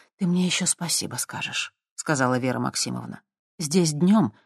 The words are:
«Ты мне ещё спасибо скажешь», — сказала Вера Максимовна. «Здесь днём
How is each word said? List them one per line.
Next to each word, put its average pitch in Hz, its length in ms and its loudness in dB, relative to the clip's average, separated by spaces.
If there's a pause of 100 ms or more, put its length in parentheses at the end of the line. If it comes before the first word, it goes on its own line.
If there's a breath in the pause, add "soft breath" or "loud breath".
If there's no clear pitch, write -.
(180 soft breath)
«Ты 185 80 -2
мне 180 180 2
ещё 180 220 0
спасибо - 500 -4
скажешь», — - 560 -6 (220)
сказала 131 440 2
Вера 123 200 -2
Максимовна. 123 640 -6 (360)
«Здесь 160 340 2
днём 170 420 4 (120)